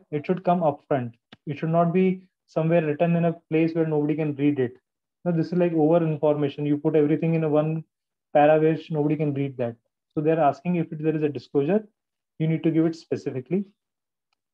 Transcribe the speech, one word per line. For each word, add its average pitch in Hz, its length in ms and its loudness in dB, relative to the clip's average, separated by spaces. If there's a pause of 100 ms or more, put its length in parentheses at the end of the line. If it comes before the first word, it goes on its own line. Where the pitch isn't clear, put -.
(100)
It 147 160 -6
should 180 180 -2
come 180 160 0
upfront. 143 520 -2 (340)
It 147 120 -8
should 160 120 -4
not 170 240 2
be 185 260 2 (260)
somewhere 165 380 0
written 170 320 0
in 170 80 0
a 165 120 0 (140)
place 160 240 0
where 165 120 0
nobody 151 300 0
can 151 180 -4
read 143 240 0
it. 123 160 -2 (500)
Now, 175 80 -2
this 160 140 0
is - 80 -8
like 175 180 2
over 165 320 2
information. 147 640 -2
You 147 100 0
put 151 180 -2
everything 156 400 2
in 160 100 0
a 156 40 -2
one 156 360 0 (500)
para 151 260 6
which 156 300 0
nobody 151 260 0
can 147 160 -2
read 135 240 -6
that. 117 200 -6 (360)
So 160 80 -4
they're 160 200 2
asking 165 340 0
if 170 160 -2
there 156 240 -2
is 156 80 -2
a 151 60 0
disclosure, 147 580 -2 (540)
you 160 80 0
need 160 160 -2
to 165 80 2
give 160 120 2
it 165 120 -2
specifically. 147 680 -6 (880)